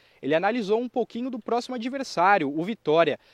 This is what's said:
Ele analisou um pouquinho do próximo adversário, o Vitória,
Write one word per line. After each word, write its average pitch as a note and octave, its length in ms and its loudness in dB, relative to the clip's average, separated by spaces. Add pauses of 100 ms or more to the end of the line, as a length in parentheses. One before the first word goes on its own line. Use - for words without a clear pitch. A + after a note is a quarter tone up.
(220)
Ele C3+ 100 -2
analisou G#3 480 0
um B3 80 -6
pouquinho A#3 400 -6
do A#3+ 120 -8
próximo A#3+ 340 -4
adversário, G3+ 800 0
o E3 60 -2
Vitória, D#3+ 560 2 (160)